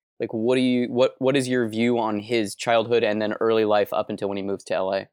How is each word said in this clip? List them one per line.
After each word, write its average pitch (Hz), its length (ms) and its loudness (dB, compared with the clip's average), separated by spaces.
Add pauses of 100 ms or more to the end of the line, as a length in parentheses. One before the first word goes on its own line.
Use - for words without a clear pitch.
(180)
Like, 113 140 -8
what 117 220 0
do 131 80 2
you, 123 240 2
what, 123 320 2
what 131 180 2
is 127 120 0
your 127 200 0
view 117 300 0
on 110 200 -2
his 107 360 -2
childhood 117 500 2
and 107 160 0
then 107 140 -2
early 113 320 2
life 104 260 2
up - 160 -2
until 101 200 -6
when 101 100 -6
he 98 40 -4
moved 98 260 -6
to 92 60 -4
L 95 200 -2
A? 98 180 -4